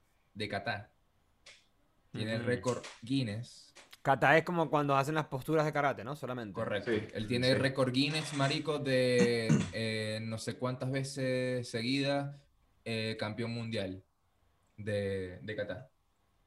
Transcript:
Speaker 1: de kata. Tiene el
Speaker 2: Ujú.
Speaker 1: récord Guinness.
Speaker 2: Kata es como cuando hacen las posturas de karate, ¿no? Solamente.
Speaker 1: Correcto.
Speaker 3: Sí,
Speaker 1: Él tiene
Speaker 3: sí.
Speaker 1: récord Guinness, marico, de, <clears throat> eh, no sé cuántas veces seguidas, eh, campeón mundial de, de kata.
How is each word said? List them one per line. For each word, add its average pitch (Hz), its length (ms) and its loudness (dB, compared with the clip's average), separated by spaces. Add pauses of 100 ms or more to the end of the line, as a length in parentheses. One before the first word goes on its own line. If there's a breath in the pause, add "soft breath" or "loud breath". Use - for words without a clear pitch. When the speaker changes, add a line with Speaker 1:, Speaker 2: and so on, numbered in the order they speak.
(340)
Speaker 1:
de 104 160 -6
kata. 104 400 -6 (1200)
Tiene 113 220 -4
el 120 80 -2
Speaker 2:
Ujú. 120 60 -4
Speaker 1:
récord 123 340 0 (180)
Guinness. 120 720 -4 (300)
Speaker 2:
Kata 139 340 6
es 160 80 6
como 170 240 0
cuando 143 260 4
hacen 139 200 2
las 156 100 0
posturas 151 400 0
de 151 80 0
karate, 135 320 0
¿no? 139 120 -8
Solamente. 123 360 -6
Speaker 1:
Correcto. 107 380 -2
Speaker 3:
Sí, 107 240 0
Speaker 1:
Él 110 120 -4
tiene 123 220 2
Speaker 3:
sí. 131 60 6
Speaker 1:
récord 127 360 2
Guinness, 151 440 0
marico, 147 440 0
de, 123 680 4
<clears throat> 101 240 4
eh, 110 480 -2
no 113 160 -6
sé 110 220 -6
cuántas 127 340 -4
veces 127 800 -2
seguidas, 139 680 0 (480)
eh, 110 340 -2
campeón 110 360 -4
mundial 107 480 -4 (720)
de, 98 640 -4
de 107 160 -8
kata. - 320 -6 (580)